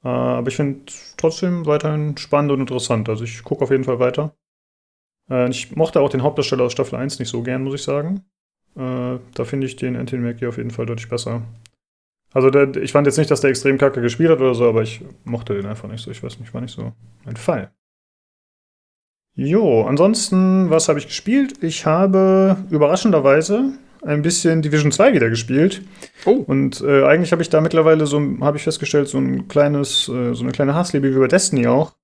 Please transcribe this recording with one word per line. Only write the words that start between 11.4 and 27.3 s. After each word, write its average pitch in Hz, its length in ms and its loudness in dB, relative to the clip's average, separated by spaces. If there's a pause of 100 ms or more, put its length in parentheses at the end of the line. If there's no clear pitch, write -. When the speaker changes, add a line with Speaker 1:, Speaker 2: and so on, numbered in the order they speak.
Speaker 1:
Also 131 160 4
der, 139 280 4
ich - 160 -6
fand 143 160 4
jetzt 139 100 0
nicht, 156 140 2
dass - 80 0
der 139 100 2
extrem 135 260 0
kacke 135 260 2
gespielt 120 280 2
hat 160 100 4
oder 131 140 2
so, 120 140 2
aber 113 140 2
ich - 180 -8 (240)
mochte 117 300 -6
den 98 120 -6
einfach 107 220 -12
nicht 113 160 -12
so. - 80 -12
Ich - 100 -14
weiß 113 160 -14
nicht, 113 160 -20
war 120 60 -8
nicht 120 160 -12
so 113 160 -10 (320)
mein 117 120 -12
Fall. 110 360 -4 (1600)
Jo, 139 520 2
ansonsten, 185 840 2
was 160 180 2
hab 151 100 2
ich 143 80 -8
gespielt? 269 560 -2
Ich 165 240 -4
habe 190 720 4 (140)
überraschenderweise 160 1040 2 (320)
ein 147 180 -2
bisschen 165 400 2
Division 151 300 2
zwei 240 220 4
wieder 117 160 4
gespielt. 131 500 0 (460)
Speaker 2:
Oh. 202 60 4 (140)
Speaker 1:
Und, 139 360 -2
äh, 135 220 4
eigentlich 160 280 4